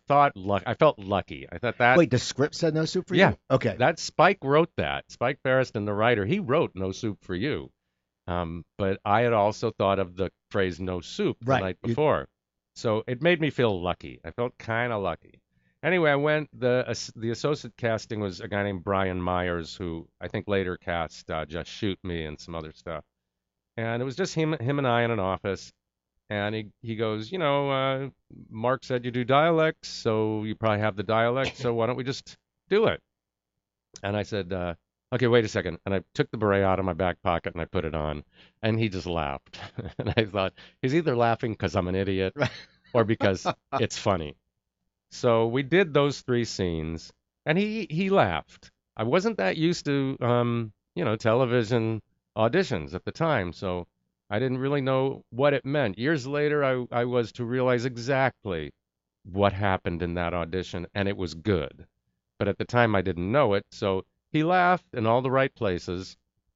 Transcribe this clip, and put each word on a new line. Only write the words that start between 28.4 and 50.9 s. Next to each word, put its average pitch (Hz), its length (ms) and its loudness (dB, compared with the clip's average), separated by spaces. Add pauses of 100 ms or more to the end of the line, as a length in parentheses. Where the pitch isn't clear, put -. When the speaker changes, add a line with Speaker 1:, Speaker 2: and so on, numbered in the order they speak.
Speaker 1:
Mark 120 360 -2
said 123 180 -2
you 123 80 -4
do 123 140 -2
dialects, 160 640 2
so 110 560 -2
you 110 100 -4
probably 107 240 2
have 107 160 0
the 104 80 -6
dialect, 120 540 0
so 123 160 -2
why 113 120 0
don't 123 120 -2
we 127 80 -6
just - 320 -10 (320)
do 214 160 4
it?" 90 160 0 (1000)
And 101 140 -2
I 104 80 0
said, 95 300 -6
uh, 87 220 -4 (360)
"Okay, 123 160 0
wait 117 160 6
a 104 60 -2
second." 87 360 -4
And 98 80 -2
I 95 80 0 (140)
took - 160 -2
the - 60 -8
beret 101 260 4
out 95 160 4
of 95 60 0
my 92 80 0
back 87 280 -2
pocket 90 320 0
and 85 80 -6
I 80 40 -4
put 87 180 -4
it 78 100 -4
on. 76 300 -4 (380)
And 110 180 0
he 113 80 2
just 90 180 -6
laughed. 78 540 -4 (180)
<laughs> - 220 -12
And 107 160 -2
I 113 100 2
thought, 92 280 -2 (280)
"He's 131 140 0
either 156 200 0
laughing 117 400 0
'cause 92 200 -2
I'm 90 140 0
an 92 60 -2
idiot 95 420 -2
Speaker 2:
Right. 139 120 0 (440)
Speaker 1:
or 120 100 6
because 113 420 2 (180)
Speaker 2:
<laughs> - 100 -14
Speaker 1:
it's 131 240 -2
funny." 82 400 -2 (720)
So 113 340 4
we 120 160 0
did 160 320 2
those 143 280 2
three 120 240 0
scenes, 82 680 -4 (320)
and 156 100 2
he, 214 360 -2
he 185 180 -2
laughed. 110 640 0 (260)
I 110 60 -2
wasn't 185 340 0
that 185 200 0
used 165 280 0
to, 139 340 0
um, 120 540 0 (220)